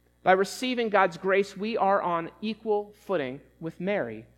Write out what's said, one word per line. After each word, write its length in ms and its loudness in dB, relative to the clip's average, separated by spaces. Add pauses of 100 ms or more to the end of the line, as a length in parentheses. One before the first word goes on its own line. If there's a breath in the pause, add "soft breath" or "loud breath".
(240)
By 80 6
receiving 560 0
God's 300 2
grace, 380 0
we 200 -4
are 260 2
on 280 -2 (100)
equal 540 -4 (100)
footing 360 -4 (200)
with 200 -10
Mary, 440 -4 (140)